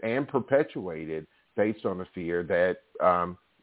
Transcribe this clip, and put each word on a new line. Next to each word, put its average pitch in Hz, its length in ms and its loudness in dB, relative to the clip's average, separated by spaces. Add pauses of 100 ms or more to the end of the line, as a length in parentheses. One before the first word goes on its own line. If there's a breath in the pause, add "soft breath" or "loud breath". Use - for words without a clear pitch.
and 127 240 -2
perpetuated 90 1000 -2 (280)
based 107 300 0
on 95 120 -2
the 92 160 -8
fear 87 300 -2
that, 87 640 0
um, 87 320 4 (260)